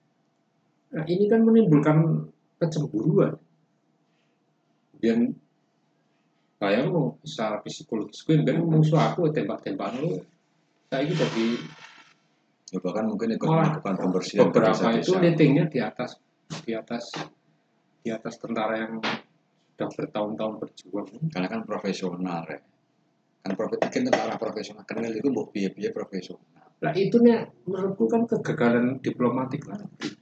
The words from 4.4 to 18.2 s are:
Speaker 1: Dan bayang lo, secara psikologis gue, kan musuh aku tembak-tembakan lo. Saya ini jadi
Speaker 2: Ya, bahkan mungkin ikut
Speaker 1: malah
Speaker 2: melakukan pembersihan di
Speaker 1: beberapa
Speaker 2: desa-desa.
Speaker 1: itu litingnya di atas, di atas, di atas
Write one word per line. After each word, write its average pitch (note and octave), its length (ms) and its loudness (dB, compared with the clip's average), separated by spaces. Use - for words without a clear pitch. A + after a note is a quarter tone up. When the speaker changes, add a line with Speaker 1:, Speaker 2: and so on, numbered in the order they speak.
Speaker 1:
Dan A#2 400 0
bayang G#2+ 320 0
lo, B2+ 320 -2
secara G#2+ 320 -6
psikologis - 640 -10
gue, D#3+ 160 4
kan D3 240 2
musuh D#3 400 4
aku E3 320 0
tembak-tembakan G2+ 640 -6
lo. D#3+ 240 -4
Saya C3+ 160 -2
ini D#3 160 0
jadi A2+ 280 0
Speaker 2:
Ya, F#2 80 -6
bahkan F2+ 240 -4
mungkin A2 320 -2
ikut - 80 -4
Speaker 1:
malah D#3+ 240 4
Speaker 2:
melakukan - 320 -4
pembersihan - 480 2
di - 0 -
Speaker 1:
beberapa A2+ 240 4
Speaker 2:
desa-desa. A#2 320 2
Speaker 1:
itu F3+ 160 2
litingnya D#3+ 480 6
di - 160 -6
atas, G#2+ 320 -8
di A#2 80 -6
atas, A2+ 320 -8
di - 80 -8
atas A2+ 320 -8